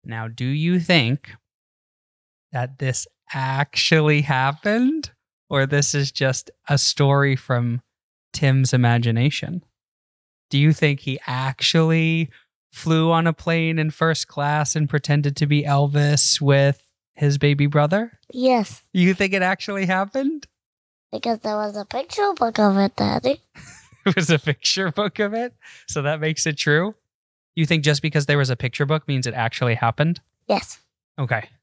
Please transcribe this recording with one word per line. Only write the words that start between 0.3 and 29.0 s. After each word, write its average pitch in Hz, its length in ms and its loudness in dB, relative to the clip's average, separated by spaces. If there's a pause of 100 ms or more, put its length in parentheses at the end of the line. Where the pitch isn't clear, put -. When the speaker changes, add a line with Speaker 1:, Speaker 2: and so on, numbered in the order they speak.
Speaker 1:
you 165 340 0
think 147 500 0 (1200)
that 131 280 -6
this 131 280 -4 (260)
actually 147 880 0
happened, 208 920 0 (360)
or 135 180 2
this 143 280 0
is 139 180 0
just - 380 -2 (180)
a 143 100 2
story 139 580 2
from 120 440 -2 (520)
Tim's 135 420 2
imagination? 120 920 0 (840)
Do 139 80 0
you 151 140 4
think 147 280 0
he 135 260 -8
actually 160 1040 0 (420)
flew 160 400 0
on 165 140 2
a 165 60 2
plane 165 460 -2
in 156 120 -2
first 160 380 -2
class 147 460 -2
and 151 140 0
pretended 147 480 0
to 151 100 0
be 147 160 2
Elvis 143 760 2
with 139 460 2 (280)
his 143 240 0
baby 143 280 2
brother? 156 520 0 (140)
Speaker 2:
Yes. 247 500 0 (100)
Speaker 1:
You 185 220 4
think 190 200 0
it 190 80 0
actually 190 440 -2
happened? 269 600 -2 (680)
Speaker 2:
Because 226 280 -4
there 214 160 -4
was 208 200 -6
a 202 80 -10
picture 392 500 -4
book 233 240 -2
of 202 200 4
it, 196 180 0
Daddy. 226 440 -2 (140)
Speaker 1:
<laughs> - 80 -20 (420)
It 190 120 2
was 170 140 0
a 156 100 4
picture 175 500 -2
book 202 300 -4
of 208 120 0
it? 240 220 -6 (320)
So 147 160 -6
that 151 160 -2
makes 156 260 -2
it 156 140 -2
true? 165 380 0 (580)
You 165 120 2
think 160 180 0
just 147 180 2
because 147 240 -2
there 143 100 2
was 135 140 0
a 123 60 -2
picture 135 280 -4
book 151 220 -2